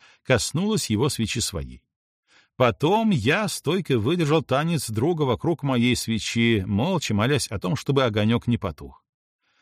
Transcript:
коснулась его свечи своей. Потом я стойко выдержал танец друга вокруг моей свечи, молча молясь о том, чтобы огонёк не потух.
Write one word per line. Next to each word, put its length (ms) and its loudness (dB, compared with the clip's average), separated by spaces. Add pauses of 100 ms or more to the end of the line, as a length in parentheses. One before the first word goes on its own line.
(240)
коснулась 680 0
его 200 0
свечи 300 -4
своей. 440 -8 (720)
Потом 540 2
я 380 2
стойко 500 -2
выдержал 460 0
танец 460 -2
друга 340 0
вокруг 400 -2
моей 320 2
свечи, 720 0
молча 460 0
молясь 340 0
о 120 -8
том, 160 -2
чтобы 280 0
огонёк 440 2
не 120 2
потух. 440 -10 (580)